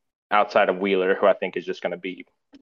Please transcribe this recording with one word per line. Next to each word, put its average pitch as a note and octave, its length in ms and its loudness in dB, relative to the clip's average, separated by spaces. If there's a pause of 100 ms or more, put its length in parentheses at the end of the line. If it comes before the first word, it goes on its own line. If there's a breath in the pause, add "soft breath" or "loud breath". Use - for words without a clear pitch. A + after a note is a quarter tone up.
(300)
outside G#2 400 2
of F#2 80 -2
Wheeler, F#2+ 380 0
who - 120 2
I G#2+ 60 6
think F2+ 220 -6
is F2 100 -6
just F#2 160 -8
gonna F2+ 160 -6
be F2+ 280 -12 (360)